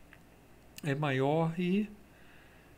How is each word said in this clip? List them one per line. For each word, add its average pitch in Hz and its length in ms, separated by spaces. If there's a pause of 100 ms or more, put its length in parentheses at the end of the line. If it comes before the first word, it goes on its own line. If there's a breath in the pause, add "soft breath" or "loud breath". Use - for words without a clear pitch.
(840)
é 143 100
maior 151 680
e 190 300 (880 loud breath)